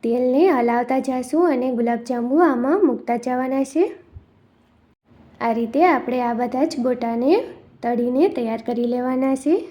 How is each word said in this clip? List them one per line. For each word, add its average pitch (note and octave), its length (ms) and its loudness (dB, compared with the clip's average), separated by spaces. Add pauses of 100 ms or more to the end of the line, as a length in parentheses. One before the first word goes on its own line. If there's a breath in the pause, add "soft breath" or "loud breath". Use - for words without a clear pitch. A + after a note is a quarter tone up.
તેલને B3 440 2
હલાવતા B3 580 2
જાશું B3+ 460 -2
અને B3+ 160 0 (100)
ગુલાબજાંબુ A#3+ 580 -2 (100)
આમાં C#4 420 2
મૂકતા A#3+ 300 -2
જવાના B3+ 520 -2
છે. D#4+ 140 2 (1600)
આ A#3 160 0
રીતે A#3 260 -2
આપણે B3+ 380 2
આ A#3+ 180 -2
બધા B3 260 -2
જ D#4+ 200 -4
ગોટાને A#3+ 460 0 (500)
તળીને B3 540 0
તૈયાર A3+ 320 -4
કરી A#3+ 240 -2
લેવાના B3+ 520 0
છે. D#4 120 2 (160)